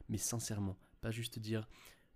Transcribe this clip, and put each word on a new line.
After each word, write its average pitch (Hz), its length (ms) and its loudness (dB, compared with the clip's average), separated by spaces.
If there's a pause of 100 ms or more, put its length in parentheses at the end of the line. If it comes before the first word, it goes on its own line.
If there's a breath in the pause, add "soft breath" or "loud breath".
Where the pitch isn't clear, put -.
mais 110 100 4
sincèrement, 104 600 0 (220 loud breath)
pas 117 100 0
juste 113 280 -2
dire, « 110 300 0 (480 loud breath)